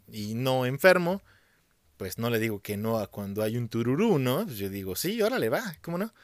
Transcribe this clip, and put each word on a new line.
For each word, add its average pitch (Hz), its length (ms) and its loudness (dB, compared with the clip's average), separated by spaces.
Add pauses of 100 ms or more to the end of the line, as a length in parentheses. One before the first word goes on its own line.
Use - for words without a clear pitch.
(120)
y 107 220 -8
no 127 320 0
enfermo, 180 560 4 (760)
pues 95 200 -8
no 117 120 0
le 117 100 2
digo 110 220 0
que 104 160 -6
no 113 220 0
a 101 80 -2
cuando 101 360 -4
hay 110 140 0
un 120 120 -4
tururú, 143 480 2
¿no? 131 280 0
Pues 131 120 -10
yo 98 120 -4
digo, 95 260 -6
"Sí, 214 260 -2
órale, 202 280 0
va, 180 320 -4
¿cómo 170 160 -8
no?". 214 160 -6 (100)